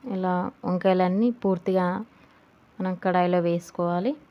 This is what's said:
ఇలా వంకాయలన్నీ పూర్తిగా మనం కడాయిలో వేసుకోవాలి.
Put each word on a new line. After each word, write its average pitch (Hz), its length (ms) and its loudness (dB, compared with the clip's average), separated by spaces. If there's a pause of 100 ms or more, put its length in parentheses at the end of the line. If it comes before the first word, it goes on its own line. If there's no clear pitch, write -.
(180)
ఇలా 185 180 0 (320)
వంకాయలన్నీ 185 640 2 (140)
పూర్తిగా 185 420 0 (880)
మనం 185 160 -4 (100)
కడాయిలో 180 360 2 (100)
వేసుకోవాలి. 175 600 -2 (200)